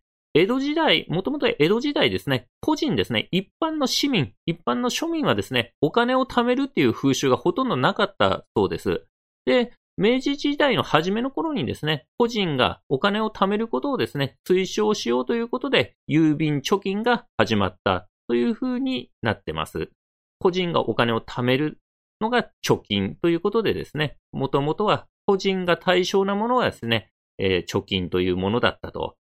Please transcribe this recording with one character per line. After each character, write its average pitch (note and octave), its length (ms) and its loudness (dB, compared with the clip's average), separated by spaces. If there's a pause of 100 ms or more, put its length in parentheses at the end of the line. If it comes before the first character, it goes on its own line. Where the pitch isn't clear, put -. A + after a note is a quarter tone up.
(340)
江 F3 140 6
戸 B3+ 120 0
時 D4 160 -2
代、 C#4 340 2
も E3 140 -2
と C#4+ 80 -2
も D4 80 -4
と B3+ 80 0
江 - 80 0 (140)
戸 A3+ 100 2
時 D4 140 -2
代 B3+ 160 2
で F#2 100 -2
す - 100 -8
ね、 C3 180 -2 (120)
個 - 160 0
人 B3+ 200 -2
で F#2 100 2
す - 80 -8
ね、 G#2+ 180 -2
一 F#3+ 180 -2 (120)
般 D#4+ 160 -2
の C#4+ 100 0
市 - 200 -2
民、 F3+ 260 0 (120)
一 - 140 -4
般 A#3+ 160 -4
の B3 140 -2
庶 - 180 -4
民 D#4+ 180 -2
は B2 100 2
で G3 80 -2
す - 100 -12
ね、 B2 280 -2
お D3+ 100 2
金 B3 240 2
を C4 100 2
貯 A#3+ 180 0
め B3 120 0
る C#4 80 0
っ C#4 40 -4
て - 140 -2
い C3+ 40 4
う A2 80 4
風 C#3 200 0
習 C#3 160 0
が B2+ 80 4
ほ F3+ 160 0
と - 100 -2
ん B3 60 -4
ど D#3 80 -2
な D3+ 160 2
か G#3 120 0
っ - 120 -4
た F#2+ 280 0 (100)
そ G2+ 100 4
う F2 40 0
で E2 100 -6
す。 - 260 -2 (400)
で、 B3 280 2 (240)
明 A#3 220 2
治 C#4+ 160 -2
時 C#4+ 220 -2
代 C#4 180 2
の C3+ 80 2
初 E3 280 0
め A3+ 100 -2
の C4+ 100 -4
頃 D#4 220 -4
に F3 120 -2
で G#2+ 100 -2
す - 100 -10
ね、 D#3 200 -2 (120)
個 A#3+ 100 2
人 F#3+ 300 -2
が G#2+ 320 0
お C#3 100 0
金 G3+ 220 0
を G#3+ 80 -2
貯 G3+ 180 0
め G#3 100 0
る A3+ 120 -4
こ B3+ 100 -2
と C#4+ 120 -4
を B3 60 -2
で A#2+ 100 -2
す - 100 -8
ね、 C#3 280 -4
推 F#3 200 2
奨 G#3+ 280 0
し - 140 -6
よ B3 140 0
う A#3+ 40 -4
と A#3+ 100 -2
い A#3 60 0
う A#3 60 -4
こ B3 120 -4
と C#4+ 100 -6
で、 G#3 260 0 (140)
郵 D3+ 260 4
便 D3+ 240 -2
貯 G3 220 0
金 G3 200 -4
が A#3+ 260 0 (100)
始 A2+ 180 2
ま F#2+ 120 2
っ - 140 -8
た F#2 280 -2 (180)
と A#3+ 80 0
い A#3+ 140 2
う A3+ 40 0
風 B3+ 280 -4
に C4 300 -6 (100)
な - 120 0
っ - 100 -18
て D#2+ 100 -8
ま D#2 120 -4
す。 D#2+ 240 -8 (500)
個 F#3 120 4
人 F3 220 0
が C3 80 2
お A2+ 140 -2
金 A#2 180 2
を A2+ 80 -2
貯 - 220 -6
め B2+ 140 2
る D3+ 220 -4 (400)
の A3 100 -2
が B3 200 0 (160)
貯 - 160 2
金 G2 340 -2
と E3+ 140 0
い E3+ 60 2
う E3 40 -2
こ G3+ 120 -2
と A3+ 120 0
で A#2+ 100 0
で C#2+ 120 -8
す - 100 -12
ね、 D3+ 220 -4 (160)
も C3+ 160 -4
と C#3+ 120 0
も D#3 140 -2
と G#3+ 80 -4
は F3 240 0 (180)
個 G3 120 2
人 F#3+ 260 0
が E3+ 140 2
対 F#3 260 2
象 G3 220 2
な G3 100 0
も A3 140 -2
の B3 80 2
は G3 120 2
で - 80 -8
す - 80 -10
ね、 A2+ 260 -2 (260)
え F#2 280 2
ー、 - 0 -
貯 G#2+ 200 -4
金 F#2 240 -2
と F#2 100 0
い F#2 120 2
う F2+ 60 0
も F#2+ 120 0
の A#2 100 0
だ A#2 100 2
っ - 120 -6
た - 100 -12
と。 - 240 -8 (160)